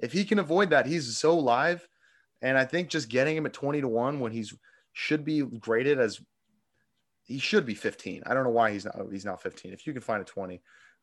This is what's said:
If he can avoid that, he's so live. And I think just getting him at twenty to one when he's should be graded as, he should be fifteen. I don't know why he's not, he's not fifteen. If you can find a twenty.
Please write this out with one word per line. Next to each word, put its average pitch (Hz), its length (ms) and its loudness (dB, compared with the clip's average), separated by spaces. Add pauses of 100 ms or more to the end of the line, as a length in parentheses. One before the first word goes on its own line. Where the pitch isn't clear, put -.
If 117 120 -4
he 196 120 0
can 208 140 2
avoid 180 320 2
that, 135 160 6
he's 135 300 -4
so 165 220 4
live. 147 480 2 (540)
And 131 160 2
I 131 80 6
think 170 240 -2
just 131 220 -4
getting 139 260 2
him 156 80 -2
at 127 80 -4
twenty 143 280 -4
to 131 80 -2
one 127 320 0
when 113 120 -4
he's 110 220 -8 (380)
should 151 320 -2
be 151 180 0
graded 117 560 0
as, 110 220 0 (1040)
he 135 140 -10
should 170 280 2
be 107 80 -4
fifteen. - 500 -8
I 123 100 -2
don't 131 100 2
know 123 60 0
why 113 200 4
he's 101 140 -6
not, 101 120 -10 (140)
he's 98 140 -10
not 95 180 -8
fifteen. - 300 -12
If - 140 -18
you 156 60 -6
can 127 100 -10
find 104 200 -4
a - 20 -14
twenty. 90 380 -10 (400)